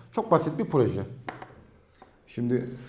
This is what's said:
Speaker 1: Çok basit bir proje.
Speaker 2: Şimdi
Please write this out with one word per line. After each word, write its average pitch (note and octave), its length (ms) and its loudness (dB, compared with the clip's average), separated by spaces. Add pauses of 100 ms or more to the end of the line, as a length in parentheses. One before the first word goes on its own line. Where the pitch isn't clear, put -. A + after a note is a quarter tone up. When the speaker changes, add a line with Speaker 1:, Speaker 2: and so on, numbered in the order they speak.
(120)
Speaker 1:
Çok - 200 0
basit D#3 280 4
bir A3+ 60 0
proje. G2+ 360 2 (1300)
Speaker 2:
Şimdi A#2+ 380 -2 (220)